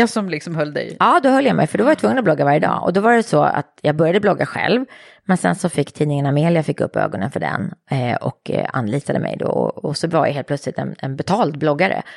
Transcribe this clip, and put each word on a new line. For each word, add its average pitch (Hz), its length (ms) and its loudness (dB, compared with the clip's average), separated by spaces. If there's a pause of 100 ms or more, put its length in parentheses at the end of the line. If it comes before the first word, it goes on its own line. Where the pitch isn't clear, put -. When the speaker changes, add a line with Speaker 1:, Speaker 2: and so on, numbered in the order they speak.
Speaker 1:
det 233 60 4
som 208 220 -4
liksom 160 260 -6
höll 151 180 -2
dig? 117 260 -6
Speaker 2:
Ja, 247 240 4
då 269 60 4
höll 269 160 4
jag 208 100 2
mig, 156 120 4
för - 100 -4
då 202 60 2
var 277 80 4
jag 302 60 2
tvungen 226 200 0
att 254 60 2
blogga 151 220 2
varje 143 140 4
dag. - 240 0
Och 175 100 0
då 196 80 0
var 226 140 4
det 226 80 4
så 151 200 2
att - 380 -2
jag 147 140 2
började 165 240 4
blogga 175 260 2
själv, 226 400 0 (400)
men 185 120 2
sen 175 180 0
så 180 140 -2
fick - 240 -2
tidningen 143 320 0
Amelia, 156 380 2
fick - 180 -2
upp - 140 -4
ögonen 104 360 -2
för - 80 -6
den, 82 340 -4 (180)
eh, 123 240 0
och, - 380 -6
eh, - 200 -2
anlitade 123 460 -2
mig - 200 -4
då. - 80 -4
Och, - 380 -2
och 151 120 -4
så 170 100 -4
var 165 180 2
jag - 80 0
helt 139 140 -8
plötsligt 143 320 -6
en, 131 200 -6
en 135 160 -6
betald 165 420 -2
bloggare. 151 440 0 (160)